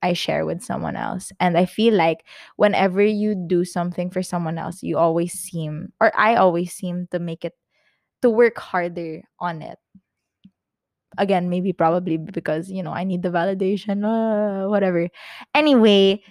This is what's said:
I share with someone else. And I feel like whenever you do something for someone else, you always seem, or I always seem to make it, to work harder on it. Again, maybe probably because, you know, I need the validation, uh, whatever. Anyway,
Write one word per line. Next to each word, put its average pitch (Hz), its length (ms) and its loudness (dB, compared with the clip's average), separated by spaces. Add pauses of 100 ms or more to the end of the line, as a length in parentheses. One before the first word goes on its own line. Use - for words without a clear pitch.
I 180 120 2
share 156 320 -2
with 170 160 -6
someone - 340 -6
else. 57 340 -8 (100)
And 175 180 2
I 180 80 4
feel 220 260 2
like 165 320 2 (320)
whenever 196 480 2
you 214 300 0
do 180 320 0
something 180 440 -4
for 185 120 -4
someone 170 340 -4
else, 175 260 -8
you 165 140 -4
always 170 380 0
seem, 156 640 -10
or 220 180 4
I 226 180 4
always 180 360 2
seem 180 380 -6
to 180 80 -4
make 170 260 -8
it, 165 100 -8 (680)
to 247 80 6
work 226 280 4
harder 175 640 -6 (180)
on 165 200 -6
it. - 180 -16 (1400)
Again, 185 320 2
maybe 180 240 -2
probably 170 420 2
because, 160 540 -6
you 190 120 -8
know, 156 100 -8
I 180 120 -6
need 185 160 -2
the 180 80 -2
validation, 190 800 -2
uh, 208 640 -2
whatever. 185 400 0 (440)
Anyway, 220 760 6